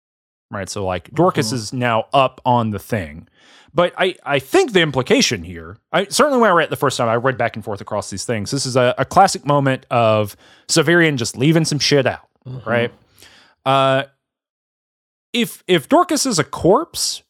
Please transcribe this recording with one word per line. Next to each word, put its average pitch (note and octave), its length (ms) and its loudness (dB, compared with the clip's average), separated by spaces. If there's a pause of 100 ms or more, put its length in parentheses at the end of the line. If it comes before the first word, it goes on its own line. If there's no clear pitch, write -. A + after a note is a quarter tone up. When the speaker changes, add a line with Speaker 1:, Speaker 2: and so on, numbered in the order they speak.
(500)
Speaker 1:
Right, G2 180 -8
so, G2+ 160 -8
like, F#2 300 -6
Dorcas D#3+ 320 0
Speaker 2:
Mm-hmm. A2+ 100 -6
Speaker 1:
is G#2+ 160 -8
now A#2+ 400 0
up C3+ 320 2
on A#2+ 280 0
the G2 60 -6
thing. E2 480 -8 (460)
But F3 240 0
I, F#3 260 -2
I C#3 160 -2
think D4 360 0
the F3 80 6
implication C3 640 0
here, E2 340 -16 (140)
I, F#3+ 160 0
certainly C4+ 340 2
when G#3+ 80 4
I - 20 4
read D#3+ 120 4
it A2+ 60 -4
the - 60 -6
first C#3 220 -2
time, A#2+ 100 0
I A2+ 80 0
read A#2+ 220 -2
back A#2 180 -2
and G#2 80 -12
forth G#2 160 -10
across G#2 300 -8
these F#2+ 160 -10
things. G#2 240 -4
This C#3 160 -4
is B2+ 100 -2
a, B2+ 220 4
a C3+ 80 -2
classic F#3 400 2
moment C#3 440 0
of A2 460 2 (320)
Severian D#3+ 480 2
just G#2+ 220 -6
leaving D#3+ 260 2
some D3 140 -2
shit C3+ 280 2
out, - 220 -6 (180)
Speaker 2:
Mm-hmm. B2+ 220 -12
Speaker 1:
right? A#2+ 240 -2 (720)
Uh, C3+ 380 2 (1300)
if, A#3 360 -4
if F3 200 0
Dorcas D#4+ 380 2
is F#3+ 140 0
a - 40 0
corpse, - 840 -2